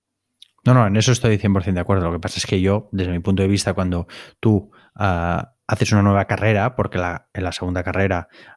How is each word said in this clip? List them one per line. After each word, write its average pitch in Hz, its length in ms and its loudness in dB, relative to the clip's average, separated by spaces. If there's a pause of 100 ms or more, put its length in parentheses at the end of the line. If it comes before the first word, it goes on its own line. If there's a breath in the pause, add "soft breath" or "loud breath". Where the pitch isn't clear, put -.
(640)
No, 127 100 6
no, 117 140 4
en 101 80 0
eso 117 160 4
estoy 110 260 2
cien 98 140 2
por 95 100 2
cien 92 140 -2
de 87 40 -2
acuerdo. 92 260 0
Lo 85 60 -2
que 85 60 -4
pasa 85 200 -8
es - 80 -6
que 95 140 0
yo, 98 300 0
desde 92 220 -4
mi 85 80 -4
punto 98 220 0
de 95 60 2
vista, 98 260 0
cuando 90 340 -2 (320 loud breath)
tú, 107 320 0 (240 soft breath)
ah, 87 580 -2 (120)
haces - 260 0
una 101 100 4
nueva 98 240 2
carrera, 104 500 0
porque 95 220 -4
la, 87 340 -6
en 92 120 -6
la 87 80 -4
segunda 90 300 -4
carrera, 92 460 -2 (280 loud breath)